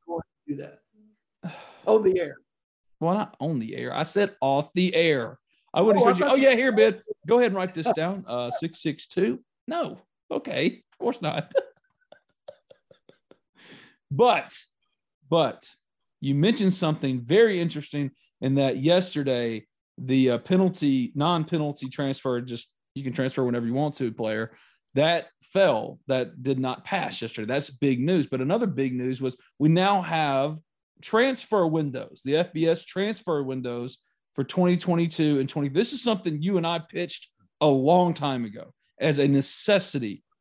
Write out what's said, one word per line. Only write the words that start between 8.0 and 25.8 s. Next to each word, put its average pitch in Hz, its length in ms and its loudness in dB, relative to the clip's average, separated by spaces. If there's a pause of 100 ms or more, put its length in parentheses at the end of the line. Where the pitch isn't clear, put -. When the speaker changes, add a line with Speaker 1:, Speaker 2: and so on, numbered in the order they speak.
Speaker 2:
Uh, 120 220 -4
six 165 320 -8
six 147 240 -6
two. 233 360 -2 (260)
No. 320 320 -6 (320)
Okay. - 500 -4 (120)
Of - 40 -20
course - 240 -4
not. 151 360 -6
<laughs> - 60 2 (2500)
But, 180 460 2 (720)
but 151 400 0 (520)
you 139 140 0
mentioned 190 380 2
something 139 480 -2
very 190 380 4
interesting 147 520 -6 (300)
in 135 140 0
that 135 220 2
yesterday, 135 880 0 (320)
the, 131 340 2
uh, 117 80 2
penalty, 160 760 0
non-penalty 151 760 -2
transfer, 135 520 -4
just, 123 300 -12 (240)
you 139 80 -10
can 127 100 -6
transfer 131 300 -2
whenever 120 220 -2
you 117 80 -2
want 143 220 -2
to, 120 160 -4
player, 110 400 -6 (440)
that 160 320 2 (140)
fell, 156 680 0